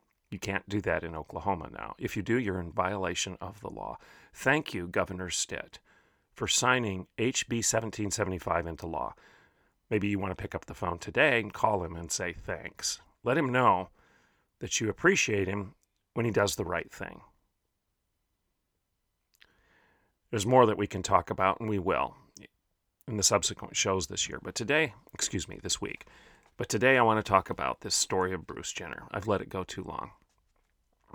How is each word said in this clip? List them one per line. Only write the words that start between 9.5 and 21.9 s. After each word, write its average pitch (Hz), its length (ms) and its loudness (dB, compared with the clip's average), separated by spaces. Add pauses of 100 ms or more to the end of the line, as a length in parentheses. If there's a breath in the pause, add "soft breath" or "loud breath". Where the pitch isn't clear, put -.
Maybe 104 180 2
you 101 100 0
want 95 120 -4
to 92 120 -8
pick 101 120 -8
up - 100 -8
the 101 100 -12
phone 87 240 -4
today 127 400 4
and 104 140 -2
call 104 320 2
him 82 100 -6
and 85 160 -8
say 87 220 -4
thanks. - 680 -8 (220)
Let 123 160 2
him 135 140 0
know 107 380 4 (720 soft breath)
that - 200 -2
you 110 80 0
appreciate 107 580 4
him 98 280 -4 (400)
when 117 100 0
he 117 80 0
does 101 240 4
the 101 80 -2
right 85 260 -4
thing. - 300 -12 (3000 soft breath)
There's 104 160 -2
more 123 200 10
that 107 120 4
we 104 80 0
can 95 160 -4
talk 90 280 4
about, 95 300 2
and 113 80 -4
we 104 100 0
will 71 380 0 (880)